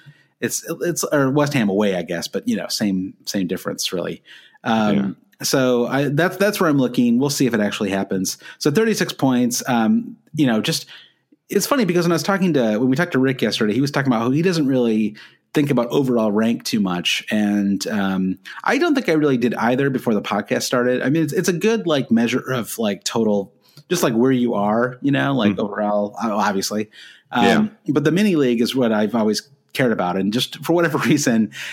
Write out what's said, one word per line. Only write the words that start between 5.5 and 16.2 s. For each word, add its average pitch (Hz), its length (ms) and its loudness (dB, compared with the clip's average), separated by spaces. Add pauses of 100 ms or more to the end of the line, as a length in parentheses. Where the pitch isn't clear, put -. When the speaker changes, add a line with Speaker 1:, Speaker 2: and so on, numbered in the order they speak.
Speaker 1:
I, 143 220 -2
that's, 165 300 0
that's 202 220 0
where 175 80 2
I'm 143 100 2
looking. 123 420 2
We'll 143 100 0
see 139 160 0
if 117 80 0
it 107 60 0
actually 101 300 -2
happens. 95 480 -4 (200)
So 151 140 0
thirty-six 214 400 0
points, 123 560 0
um, 117 480 0 (180)
you 147 120 2
know, 110 140 2
just, - 260 -4 (600)
it's 196 180 0
funny 269 180 2
because 175 200 2
when 175 80 2
I 165 40 2
was 156 80 -2
talking 190 300 0
to, 110 240 2
when 127 100 2
we 131 80 2
talked 170 160 0
to 131 80 0
Rick 131 220 0
yesterday, 107 320 0
he 120 60 0
was 143 120 0
talking 139 200 0
about 113 100 0
how 120 80 0
he 151 120 0
doesn't 160 240 0
really 113 500 0 (380)
think 143 160 2
about 123 180 2
overall 123 420 2